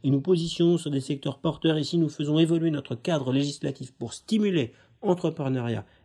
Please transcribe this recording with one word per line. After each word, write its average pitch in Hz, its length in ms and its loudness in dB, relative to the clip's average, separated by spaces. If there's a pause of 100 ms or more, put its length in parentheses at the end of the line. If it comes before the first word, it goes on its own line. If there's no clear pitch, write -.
et 135 60 2
nous 135 100 2
positionnons 170 560 2
sur 156 140 -6
des 139 100 -2
secteurs 139 380 -6
porteurs 160 380 0
et 147 60 -2
si 170 140 -2
nous 165 100 2
faisons 151 320 0
évoluer 165 320 4
notre 143 240 -4
cadre 131 380 -2
législatif 139 580 -4
pour - 220 -10
stimuler 196 580 0 (320)
l'entrepreneuriat 135 800 -2 (220)